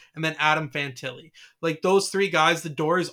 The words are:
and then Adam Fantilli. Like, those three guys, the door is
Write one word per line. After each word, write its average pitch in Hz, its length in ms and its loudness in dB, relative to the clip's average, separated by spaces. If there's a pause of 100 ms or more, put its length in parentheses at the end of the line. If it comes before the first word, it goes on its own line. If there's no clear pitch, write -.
(160)
and 156 80 -8
then 156 160 -2
Adam 151 300 2
Fantilli. 139 640 -10 (300)
Like, 160 200 -4
those 190 280 4
three 190 200 0
guys, 160 320 2
the 165 80 -8
door 160 300 0
is 170 140 -4